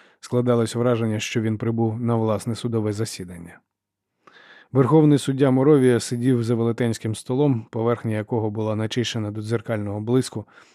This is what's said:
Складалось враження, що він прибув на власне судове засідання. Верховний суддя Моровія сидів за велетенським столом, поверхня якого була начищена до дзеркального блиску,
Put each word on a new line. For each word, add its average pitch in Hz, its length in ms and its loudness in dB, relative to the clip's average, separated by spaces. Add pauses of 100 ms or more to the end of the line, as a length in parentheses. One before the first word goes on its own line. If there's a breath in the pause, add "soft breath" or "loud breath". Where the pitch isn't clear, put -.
(200 soft breath)
Складалось 120 560 0
враження, 117 440 0
що - 220 -4
він 110 160 0
прибув 113 420 -2
на 117 160 0
власне 110 400 -2
судове 110 380 -2
засідання. 90 640 -10 (1120 loud breath)
Верховний 143 460 6
суддя 135 340 2
Моровія 131 480 4
сидів 120 440 0
за 117 120 0
велетенським 113 600 -2
столом, 131 560 0
поверхня 113 440 -2
якого 107 340 -2
була 107 260 -4
начищена 110 560 -4
до 107 100 -8
дзеркального 107 600 -4
блиску, 120 440 -2 (280 soft breath)